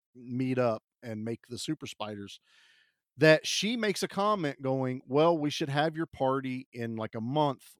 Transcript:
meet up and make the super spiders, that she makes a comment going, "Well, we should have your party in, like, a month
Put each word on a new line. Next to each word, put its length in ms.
meet 440
up 240
and 220
make 240
the 100
super 280
spiders, 520
that 300
she 300
makes 260
a 40
comment 540
going, 460
"Well, 300
we 140
should 180
have 280
your 100
party 640
in, 220
like, 200
a 60
month 580